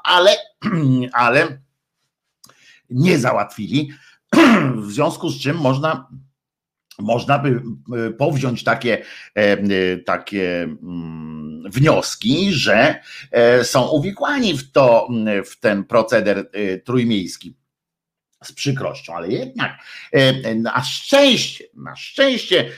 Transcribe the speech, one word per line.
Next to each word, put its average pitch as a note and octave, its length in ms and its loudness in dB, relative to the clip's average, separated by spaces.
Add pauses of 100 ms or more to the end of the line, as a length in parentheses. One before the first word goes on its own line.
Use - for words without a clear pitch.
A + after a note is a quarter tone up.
ale, - 320 4 (260)
<clears throat> C3+ 520 0
ale B2 480 2 (1300)
nie D3 300 2
załatwili, A2+ 720 -2 (440)
<clears throat> D#3+ 520 4
w G#2 40 -12
związku C#3+ 380 -2
z C3+ 120 -8
czym B2+ 160 -2
można, C#3+ 500 -2 (920)
można A#2+ 400 -2
by, C3 220 -2 (460)
y, A2+ 40 -6
powziąć C3+ 520 -4
takie, A#2 400 -2 (320)
em, G2+ 360 2
y, F#2 340 0
takie, F2+ 580 -4
mm, D#2+ 1080 -12
wnioski, C#3+ 840 0
że, A#2+ 420 2 (360)
e, A#2+ 320 4
są B2 240 2
uwikłani G3 720 -2
w - 140 -14
to, A#2+ 380 6
mm, A2 340 -2
w - 160 -20
ten G2+ 240 0
proceder, G2+ 720 2
y, G2 300 -4
trójmiejski. A2+ 680 -2 (920)
Z - 60 -20
przykrością, F2+ 640 -6
ale E2+ 120 -8
jednak, E3 520 -6 (320)
e, C3 440 2
na A2+ 280 -2
szczęście, - 800 0 (100)
na - 220 -18
szczęście, A3 840 0